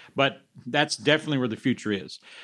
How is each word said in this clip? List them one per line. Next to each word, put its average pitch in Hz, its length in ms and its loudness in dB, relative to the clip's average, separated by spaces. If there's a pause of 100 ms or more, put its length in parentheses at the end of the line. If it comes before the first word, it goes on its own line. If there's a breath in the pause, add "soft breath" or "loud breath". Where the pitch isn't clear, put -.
(180 soft breath)
But - 240 0 (260)
that's 147 300 0
definitely 151 420 2
where 127 100 0
the 110 80 -6
future 113 360 -2
is, 95 260 -6 (260 loud breath)